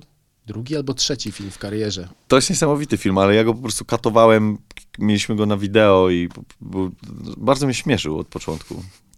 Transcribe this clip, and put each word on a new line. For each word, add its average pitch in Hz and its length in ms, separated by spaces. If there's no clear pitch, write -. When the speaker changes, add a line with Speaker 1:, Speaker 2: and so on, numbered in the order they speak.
Speaker 1:
drugi 120 300
albo 135 180
trzeci 127 380
film 98 180
w - 80
karierze. 101 500
Speaker 2:
To 131 80
jest 135 140
niesamowity 147 460
film, 95 220
ale 98 160
ja 110 100
go 113 100
po 120 80
prostu 113 220
katowałem, 110 760
mieliśmy 104 380
go 104 100
na 104 100
wideo 101 540
i 87 180
po-, - 140
był, 95 300
bardzo 131 300
mnie 131 80
śmieszył 92 440
od 90 100
początku. - 540